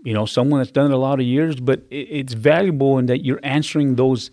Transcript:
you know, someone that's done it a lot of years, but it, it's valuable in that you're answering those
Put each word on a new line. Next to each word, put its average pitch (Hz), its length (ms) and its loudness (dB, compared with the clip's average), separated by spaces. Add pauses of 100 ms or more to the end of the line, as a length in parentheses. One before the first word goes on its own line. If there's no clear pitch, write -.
you 117 80 -6
know, 107 140 0
someone 135 340 0
that's 127 120 -4
done 143 180 2
it 135 40 2
a 131 40 2
lot 135 200 0
of 131 60 -2
years, 143 320 0
but 127 240 0 (100)
it, 135 200 -10
it's 139 240 -8
valuable 139 640 2
in 127 80 0
that 123 180 0
you're 131 180 -2
answering 143 540 0
those 131 360 0